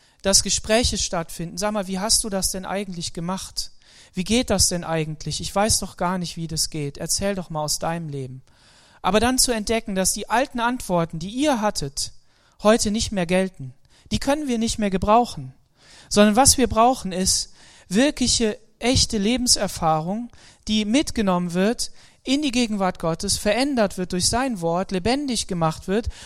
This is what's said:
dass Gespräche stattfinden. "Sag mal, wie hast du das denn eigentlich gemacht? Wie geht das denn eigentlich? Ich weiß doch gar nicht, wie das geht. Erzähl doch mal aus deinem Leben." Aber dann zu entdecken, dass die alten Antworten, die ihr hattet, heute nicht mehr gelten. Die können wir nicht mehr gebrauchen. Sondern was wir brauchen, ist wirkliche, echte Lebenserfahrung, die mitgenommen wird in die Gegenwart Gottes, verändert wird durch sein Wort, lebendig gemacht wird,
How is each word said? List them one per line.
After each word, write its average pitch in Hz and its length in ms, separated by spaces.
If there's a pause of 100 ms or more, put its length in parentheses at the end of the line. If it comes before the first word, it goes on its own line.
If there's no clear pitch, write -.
(240)
dass 196 200
Gespräche 220 540
stattfinden. 170 600
"Sag 208 140
mal, 208 160
wie 190 120
hast 220 260
du 226 40
das 190 220
denn 190 140
eigentlich 190 480
gemacht? - 580 (420)
Wie 185 100
geht 233 260
das 196 200
denn 175 140
eigentlich? 156 580
Ich 160 120
weiß 208 240
doch - 180
gar 185 220
nicht, 185 200
wie 165 100
das 156 240
geht. 147 260
Erzähl 196 380
doch 180 160
mal 156 100
aus 151 160
deinem 165 320
Leben." 131 320 (600)
Aber 196 160
dann 247 180
zu - 140
entdecken, 220 420
dass 185 200
die 202 140
alten 247 320
Antworten, 180 600
die 175 100
ihr 254 320
hattet, - 520 (500)
heute 220 260
nicht 220 220
mehr 185 160
gelten. 185 480 (360)
Die - 60
können 294 300
wir 240 100
nicht 226 220
mehr 208 100
gebrauchen. 190 640 (560)
Sondern 208 260
was 254 220
wir 247 100
brauchen, 220 440
ist 180 420 (360)
wirkliche, 233 680 (220)
echte 233 400
Lebenserfahrung, 202 1120 (360)
die 214 180
mitgenommen 196 680
wird 196 380 (320)
in 277 180
die 294 100
Gegenwart 208 460
Gottes, 165 400
verändert 226 600
wird 180 140
durch 180 160
sein 233 320
Wort, 170 300
lebendig 233 540
gemacht 165 420
wird, 208 200 (180)